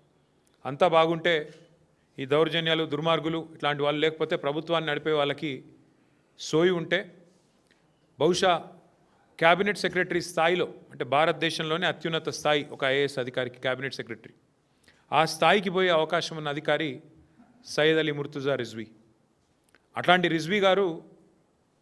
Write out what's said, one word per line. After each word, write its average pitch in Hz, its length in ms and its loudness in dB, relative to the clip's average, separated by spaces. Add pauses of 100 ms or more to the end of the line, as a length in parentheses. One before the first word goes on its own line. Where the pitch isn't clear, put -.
(640)
అంతా 143 220 2
బాగుంటే 165 680 2 (640)
ఈ 135 60 -8
దౌర్జన్యాలు, 160 600 2
దుర్మార్గులు 160 680 -2
ఇట్లాంటి 147 300 -2
వాళ్ళు 147 160 2
లేకపోతే 156 360 0
ప్రభుత్వాన్ని 160 560 -2
నడిపే 147 200 -2
వాళ్ళకి 143 520 -2 (760)
సోయి 170 320 2
ఉంటే 175 460 -4 (1000)
బహుశా 170 460 2 (760)
క్యాబినెట్ 180 380 4
సెక్రటరీ 175 440 -2
స్థాయిలో, 165 520 0 (180)
అంటే 143 120 -8
భారతదేశంలోనే 160 840 0
అత్యున్నత 160 420 -4
స్థాయి 147 420 0
ఒక 120 120 -10
ఐఏఎస్ 139 360 0
అధికారికి 123 400 -6
క్యాబినెట్ 131 360 -6
సెక్రటరీ, 120 380 -14 (800)
ఆ 147 140 4
స్థాయికి 175 440 2
పోయే 185 200 2
అవకాశం 160 480 0
ఉన్న 151 120 -6
అధికారి 147 520 -4 (640)
సయ్యద్ 156 320 2
అలీ 156 140 0
ముర్తుజా 143 440 -4
రిజ్వీ. 110 320 -8 (1080)
అట్లాంటి 175 300 4
రిజ్వీ 170 320 0
గారు 185 440 2 (800)